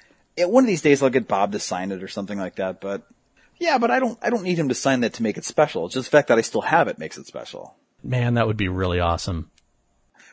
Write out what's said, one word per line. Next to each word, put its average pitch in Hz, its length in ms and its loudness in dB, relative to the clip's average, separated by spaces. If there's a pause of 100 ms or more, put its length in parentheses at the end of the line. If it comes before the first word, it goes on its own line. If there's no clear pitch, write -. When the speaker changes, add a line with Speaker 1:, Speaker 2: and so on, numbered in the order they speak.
(360)
Speaker 1:
It, 175 140 0
one 254 140 6
of 240 40 4
these 180 140 0
days 143 220 6
I'll 131 80 4
get 120 160 0
Bob 101 240 2
to 104 80 -4
sign 95 320 -4
it 95 100 -8
or 95 60 -10
something 101 320 -8
like 92 160 -6
that, 95 260 -6
but 98 220 -6 (560)
yeah, 320 180 0
but 233 140 2
I 254 80 2
don't, 240 220 -2
I - 100 -2
don't 226 120 -2
need 180 140 -2
him 147 120 0
to 120 60 0
sign 131 260 2
that 113 120 0
to 117 100 -6
make 107 140 -2
it - 80 -10
special. 101 440 0
Just 131 200 -6
the 147 80 6
fact 143 120 4
that 117 100 6
I - 20 2
still 110 200 -2
have 151 260 2
it - 100 -8
makes 78 220 -12
it 71 80 -18
special. - 480 -16 (280)
Speaker 2:
Man, 120 300 0
that 117 140 2
would 107 100 0
be 98 100 0
really 92 320 0
awesome. 85 520 -2 (800)